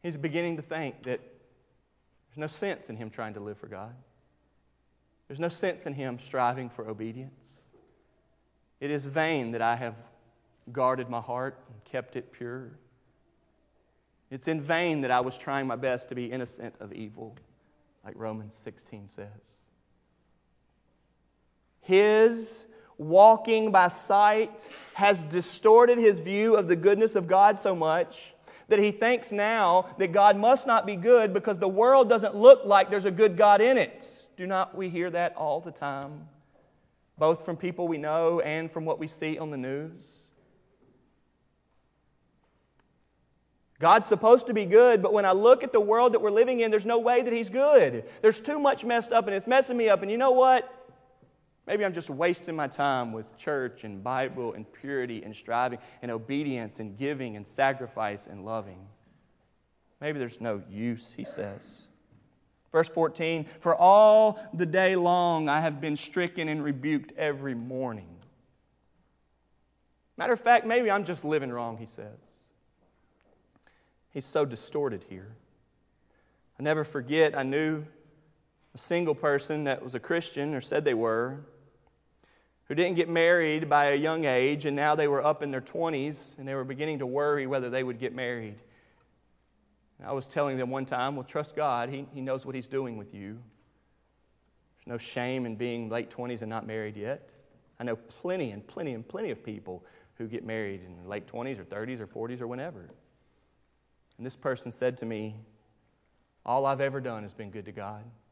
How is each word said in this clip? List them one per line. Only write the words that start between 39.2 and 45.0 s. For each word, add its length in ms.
on 140
the 40
news? 680
God's 300
supposed 400
to 60
be 120
good, 340